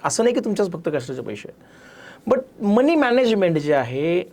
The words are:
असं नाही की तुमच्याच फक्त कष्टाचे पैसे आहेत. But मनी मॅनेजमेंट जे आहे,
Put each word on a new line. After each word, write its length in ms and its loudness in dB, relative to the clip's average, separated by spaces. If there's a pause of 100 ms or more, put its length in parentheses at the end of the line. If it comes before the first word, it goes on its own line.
असं 200 0
नाही 120 2
की 100 0
तुमच्याच 260 -2
फक्त 220 -8
कष्टाचे 280 -6
पैसे 280 -12
आहेत. 140 -20 (720)
But 320 -4
मनी 300 4
मॅनेजमेंट 600 2
जे 160 0
आहे, 600 0